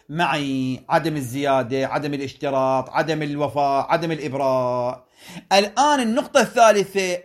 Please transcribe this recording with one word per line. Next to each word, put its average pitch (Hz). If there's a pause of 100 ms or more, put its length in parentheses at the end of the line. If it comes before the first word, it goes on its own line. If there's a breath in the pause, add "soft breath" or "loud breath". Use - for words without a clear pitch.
معي 139
عدم 156
الزيادة، 135
عدم 143
الاشتراط، 135
عدم 156
الوفاء، 143
عدم 165
الإبراء. 131 (460 loud breath)
الآن 247
النقطة 247
الثالثة، 202 (120)